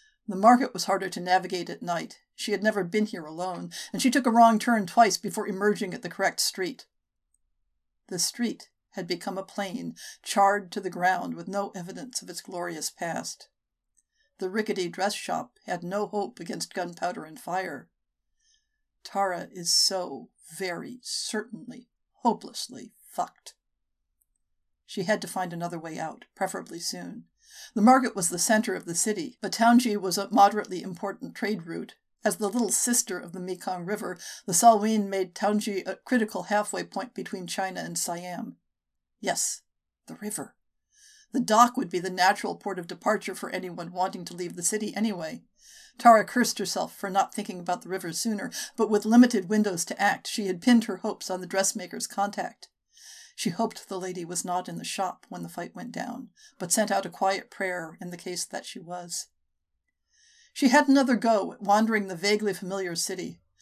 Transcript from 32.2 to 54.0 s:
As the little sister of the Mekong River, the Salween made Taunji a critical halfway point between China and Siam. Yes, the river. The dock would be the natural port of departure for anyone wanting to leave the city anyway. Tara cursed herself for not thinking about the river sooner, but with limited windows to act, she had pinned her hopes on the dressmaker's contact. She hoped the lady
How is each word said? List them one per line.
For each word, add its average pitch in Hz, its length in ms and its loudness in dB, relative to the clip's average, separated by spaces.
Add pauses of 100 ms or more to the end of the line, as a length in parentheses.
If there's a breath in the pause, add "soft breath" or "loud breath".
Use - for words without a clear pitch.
As 208 120 2
the 202 120 -2
little 214 220 0
sister 214 480 0
of 175 140 -12
the 185 80 -10
Mekong 180 440 -6
River, 180 340 -6 (280 loud breath)
the 185 80 -2
Salween 214 540 8
made 190 260 -2
Taunji 208 520 0
a 190 100 -4
critical 214 480 -2
halfway 208 380 0
point 202 320 -8
between 185 320 -8
China 185 340 -4
and 170 180 -6
Siam. 175 580 -6 (640)
Yes, - 420 -2 (440)
the 165 80 -16
river. 208 400 -8 (760 soft breath)
The 294 80 0
dock 233 360 6
would 185 140 -2
be 180 80 -4
the 185 120 -4
natural 185 460 2
port 190 220 -8
of 170 80 -10
departure 196 480 -2
for - 160 -10
anyone 175 420 -8
wanting 180 340 -4
to 175 100 -14
leave 175 200 -8
the 175 60 -8
city 214 320 -2
anyway. 180 480 -4 (560 soft breath)
Tara 220 260 10
cursed - 340 0
herself 180 380 -4
for 196 140 -6
not 190 240 0
thinking 196 260 -8
about 175 220 -4
the 175 60 -16
river 180 240 -6
sooner, 190 380 -4 (260 loud breath)
but 208 140 2
with 208 140 2
limited 233 440 8
windows 208 380 2
to - 140 -8
act, - 260 0
she 202 200 -4
had 180 160 -4
pinned 240 220 6
her 185 140 -6
hopes - 320 -6
on 185 100 -4
the 180 60 -10
dressmaker's 190 600 -2
contact. - 600 -6 (680 loud breath)
She - 140 -2
hoped - 380 -4
the 190 100 -8
lady 180 260 -8